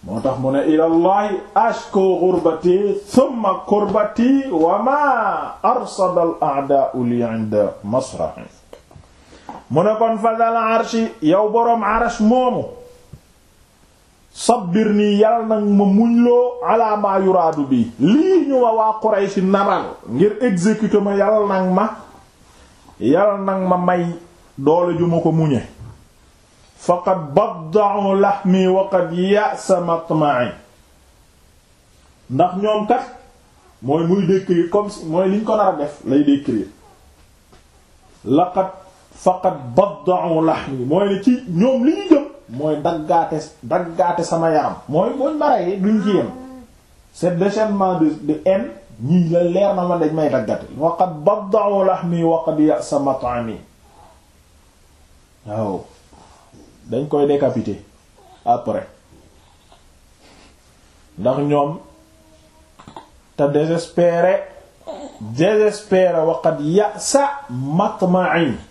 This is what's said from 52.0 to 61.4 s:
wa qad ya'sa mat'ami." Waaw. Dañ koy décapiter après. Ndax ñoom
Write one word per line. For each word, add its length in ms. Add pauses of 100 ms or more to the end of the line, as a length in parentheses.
wa 220
qad 140
ya'sa 400
mat'ami." 580 (1900)
Waaw. 340 (1080)
Dañ 200
koy 180
décapiter 560 (640)
après. 420 (2250)
Ndax 220
ñoom 380 (1600)